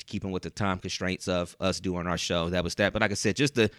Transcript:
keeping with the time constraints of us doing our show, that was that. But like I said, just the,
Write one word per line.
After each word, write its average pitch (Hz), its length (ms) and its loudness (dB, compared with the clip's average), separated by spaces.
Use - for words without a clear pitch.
keeping 98 260 -6
with 92 100 -2
the 82 80 -6
time 95 300 -2
constraints 92 480 -4
of 87 320 -2
us 90 200 0
doing 90 280 -2
our 87 100 0
show, 87 320 0
that 90 140 0
was 82 100 -2
that. 98 180 2
But 107 80 0
like 104 120 2
I - 20 -2
said, 101 220 0
just 143 180 2
the, 110 240 6